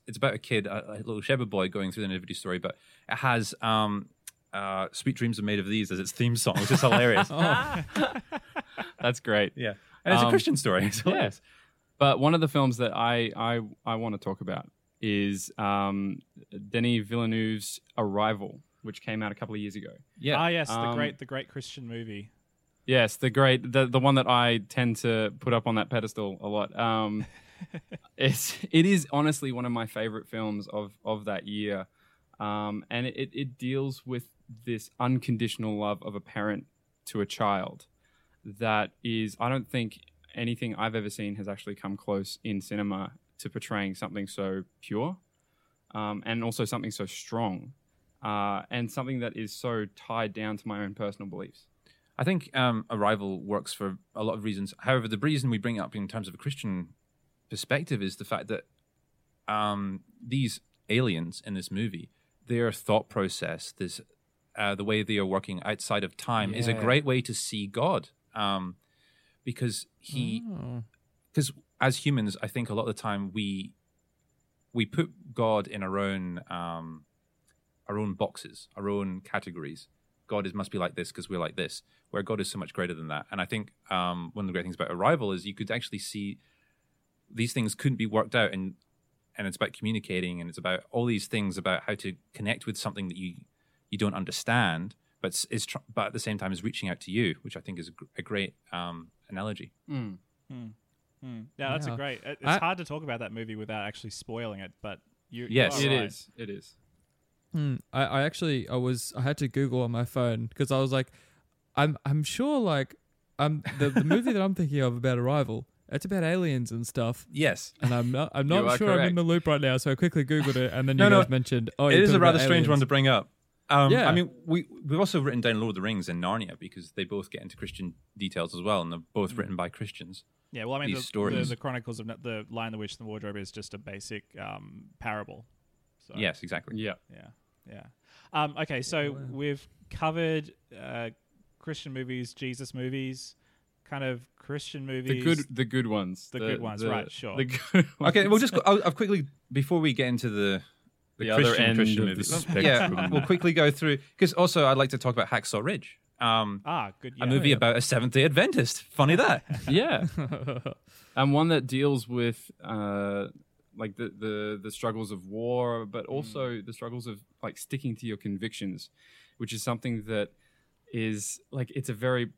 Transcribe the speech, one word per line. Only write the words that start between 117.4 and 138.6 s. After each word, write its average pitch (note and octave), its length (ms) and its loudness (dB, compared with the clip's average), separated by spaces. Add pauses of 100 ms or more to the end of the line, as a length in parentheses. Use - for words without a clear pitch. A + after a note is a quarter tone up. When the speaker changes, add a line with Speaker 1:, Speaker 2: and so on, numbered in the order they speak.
Speaker 2:
And B2 140 4
I'm A#2+ 180 2
not, C#3 220 0
I'm C#3 160 0
Speaker 3:
You F3 120 6
Speaker 2:
not - 20 2
Speaker 3:
are B2 120 6
Speaker 2:
sure G#3 120 4
I'm F#3+ 60 6
in F3+ 60 6
Speaker 3:
correct. F3+ 160 4
Speaker 2:
the F3 60 4
loop E3 240 4
right D3 140 6
now, C3 160 4
so C3+ 140 2
I C3+ 40 4
quickly D#3+ 300 4
Googled C#3+ 320 2
it, B2+ 160 2
and C3 160 2
then C3+ 80 4
Speaker 1:
No, F#3+ 80 10
Speaker 2:
you G#3 60 12
Speaker 1:
no. G3 120 12
Speaker 2:
guys B2+ 80 0
mentioned, B2 480 2
"Oh, C#3+ 100 6
Speaker 1:
It C#3 60 8
Speaker 2:
you're F3+ 100 10
Speaker 1:
is G3+ 60 8
a - 40 8
Speaker 2:
talking F3+ 80 8
Speaker 1:
rather E3+ 160 10
Speaker 2:
about - 60 4
Speaker 1:
strange E3+ 240 6
one D3+ 60 6
Speaker 2:
aliens." C#3 60 6
Speaker 1:
to C3 60 4
bring C3+ 220 6
up. A#2 220 4 (400)
Um, C#3+ 220 8
Speaker 2:
Yeah. A#3+ 160 6
Speaker 1:
I D#3 40 8
mean, F3 180 4 (140)
we, E3 220 2 (180)
we've D3+ 160 0
also F#3 200 4
written B2+ 200 2
down A2+ 200 4
Lord A2+ 100 0
of G2+ 60 -4
the F#2+ 60 -4
Rings G2+ 260 -2
and F2 140 -4
Narnia F#2 360 -2
because - 340 -16
they G2 120 -4
both G2 260 -6
get - 120 -10
into - 140 -14
Christian F#2 380 -10 (220)
details F2+ 380 -4
as F2 80 -8
well, G2 200 2
and E2+ 100 -6
they're E2+ 60 -8 (140)
both G2 220 -2
Speaker 4:
Mm. A#2 40 -4
Speaker 1:
written F#2+ 180 -6
by F2 120 -4
Christians. F#2 560 -14 (280)
Speaker 4:
Yeah, A#2 140 -8
well, C3 100 -4
I C#3 100 -4
mean, G#2+ 80 -2
Speaker 1:
These C3 40 -4
Speaker 4:
the, B2+ 40 -6
Speaker 1:
stories. G#2 460 0
Speaker 4:
the, B2 80 -4
the - 40 -16
Chronicles A#2+ 400 -6
of A2+ 80 -10
N-, A2+ 140 -10
the A2 280 -8
Lion, A2+ 220 -6
the A2 60 -8
Witch, G#2+ 140 -8
and - 80 -16
the A2+ 40 -16
Wardrobe G#2 320 -8
is G2 140 -8
just G#2 240 -14
a G2+ 40 -14
basic, G2+ 460 -12 (160)
um, G2+ 440 -12 (160)
parable. G#2+ 440 -8 (640)
So. - 100 -18
Speaker 1:
Yes, G2 280 -2
exactly. F2+ 360 -6
Speaker 3:
Yeah. G#2+ 140 -4 (160)
Speaker 4:
Yeah, - 180 -20 (400)
yeah. G#2+ 180 -20 (460)
Um, D3+ 260 -2
okay, D3+ 240 -4